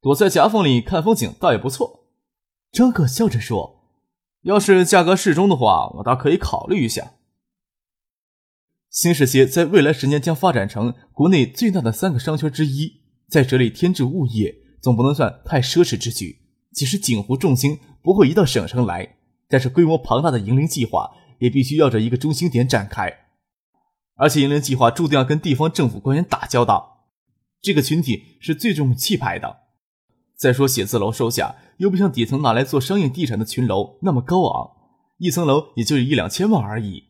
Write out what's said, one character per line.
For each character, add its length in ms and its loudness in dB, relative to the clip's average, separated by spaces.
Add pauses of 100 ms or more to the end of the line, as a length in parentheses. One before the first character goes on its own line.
躲 120 2
在 140 4
夹 220 4
缝 160 2
里 160 4
看 200 -2
风 140 2
景 240 -6
倒 140 2
也 40 0
不 120 -4
错， 400 -8 (640)
张 180 4
克 160 2
笑 220 0
着 100 -2
说： 500 -8 (520)
“要 180 2
是 240 4
价 180 4
格 140 4
适 180 0
中 140 4
的 80 4
话， 360 2
我 120 -12
倒 100 0
可 160 0
以 60 4
考 320 -6
虑 160 0
一 60 -2
下。” 240 -10 (1800)
新 220 0
市 140 4
街 180 6
在 200 0
未 180 4
来 100 2
十 140 -2
年 120 0
将 160 -2
发 160 0
展 160 -2
成 280 -4 (160)
国 180 2
内 160 4
最 240 -2
大 100 -2
的 120 -2
三 200 -4
个 60 -4
商 180 -4
圈 160 -4
之 140 -2
一， 380 -6 (260)
在 140 4
这 120 0
里 140 2
添 240 -2
置 100 -2
物 220 -2
业 380 -4 (180)
总 140 2
不 80 0
能 100 2
算 320 -2
太 160 0
奢 200 0
侈 140 2
之 160 -8
举。 280 -12 (320)
即 160 -6
使 100 -4
锦 240 -2
湖 160 -4
重 180 2
心 240 -2 (220)
不 140 2
会 120 6
移 60 0
到 100 4
省 220 0
城 220 -2
来， 300 -10 (300)
但 140 2
是 80 -4
规 160 4
模 100 2
庞 280 -2
大 80 0
的 80 -2
营 180 0
林 80 2
计 220 -4
划 240 -4 (260)
也 140 0
必 100 2
须 160 -2
绕 100 6
着 120 2
一 100 0
个 80 -2
中 160 -2
心 160 -2
点 180 2
展 220 -2
开， 380 -10 (880)
而 120 2
且 140 2
营 80 2
林 100 0
计 140 -4
划 160 2
注 180 -2
定 80 0
要 80 2
跟 160 0
地 140 -2
方 180 0
政 160 0
府 120 -6
官 160 -2
员 120 -2
打 200 -6
交 180 0
道， 460 -2 (500)
这 140 -2
个 80 2
群 180 0
体 400 -6
是 140 -4
最 180 -2
重 220 0
气 200 -4
派 220 -6
的。 200 -12 (800)
再 160 2
说 160 2
写 160 -2
字 140 -4
楼 140 0
收 180 -2
下， 280 -6 (200)
又 140 0
不 40 -2
像 160 2
底 140 -2
层 160 -4
拿 120 0
来 100 0
做 180 -2
商 180 -2
业 80 0
地 200 -4
产 100 -6
的 80 -4
群 220 -4
楼 340 -4
那 100 -2
么 80 0
高 300 0
昂， 220 -8 (480)
一 100 -2
层 160 -2
楼 300 0
也 80 -2
就 120 0
是 80 2
一 120 0
两 120 -2
千 220 -2
万 140 2
而 180 -8
已。 280 -10